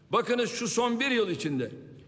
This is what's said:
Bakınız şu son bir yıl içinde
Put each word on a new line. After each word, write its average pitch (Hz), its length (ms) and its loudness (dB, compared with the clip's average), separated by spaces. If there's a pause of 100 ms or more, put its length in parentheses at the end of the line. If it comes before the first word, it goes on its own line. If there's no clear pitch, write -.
(100)
Bakınız 233 400 2
şu 233 180 -4
son 233 320 2
bir 277 100 2
yıl 220 200 2
içinde 139 400 -2 (380)